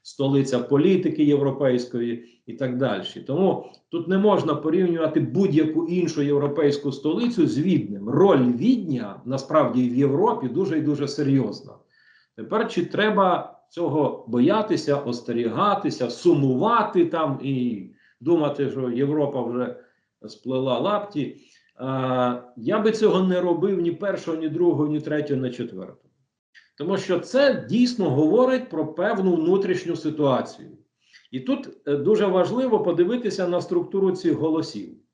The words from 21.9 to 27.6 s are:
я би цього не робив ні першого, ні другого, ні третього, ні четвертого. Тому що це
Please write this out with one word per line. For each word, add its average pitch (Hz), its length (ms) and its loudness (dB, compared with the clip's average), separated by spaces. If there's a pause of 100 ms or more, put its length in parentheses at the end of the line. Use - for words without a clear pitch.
я 165 220 -2
би 214 120 2
цього 190 320 2
не 180 180 2
робив 175 400 0
ні 170 100 0
першого, 175 460 -4
ні 160 120 -4
другого, 151 380 2
ні 151 120 -2
третього, 143 420 -2
ні 123 100 -4
четвертого. - 600 -12 (640)
Тому 175 200 -2
що 180 220 0
це 254 500 2